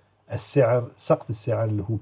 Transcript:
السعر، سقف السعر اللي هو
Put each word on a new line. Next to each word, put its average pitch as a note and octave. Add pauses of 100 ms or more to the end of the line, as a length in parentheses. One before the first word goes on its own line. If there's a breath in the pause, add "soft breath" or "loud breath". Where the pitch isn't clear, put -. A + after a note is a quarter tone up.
(320)
السعر، A#2+
سقف -
السعر A2
اللي G#2+
هو G#2+